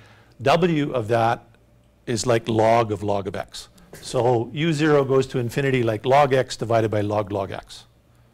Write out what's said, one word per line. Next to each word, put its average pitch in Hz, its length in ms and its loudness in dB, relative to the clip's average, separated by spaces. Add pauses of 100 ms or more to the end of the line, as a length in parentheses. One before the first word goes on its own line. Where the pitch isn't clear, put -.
(420)
W 151 520 0
of 113 160 -4
that 117 360 0 (600)
is 123 200 -4
like 117 220 0
log 110 440 2
of 104 120 -6
log 101 240 -2
of 95 80 -8
x. - 340 -12 (320)
So 120 520 0
u 160 200 0
zero 147 300 4
goes 131 240 0
to 131 120 -6
infinity 131 440 -2
like 110 220 -2
log 135 280 4
x 131 220 0
divided 113 340 0
by 107 120 -2
log 104 300 -2
log 98 200 -4
x. - 340 -16 (480)